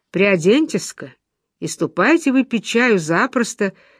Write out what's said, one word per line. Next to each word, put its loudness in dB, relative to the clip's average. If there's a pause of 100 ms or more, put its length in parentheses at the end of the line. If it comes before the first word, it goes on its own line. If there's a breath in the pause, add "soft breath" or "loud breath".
(100)
приоденьтесь-ка 0 (440)
и -8
ступайте 0
выпить 0
чаю 2
запросто -2 (280 soft breath)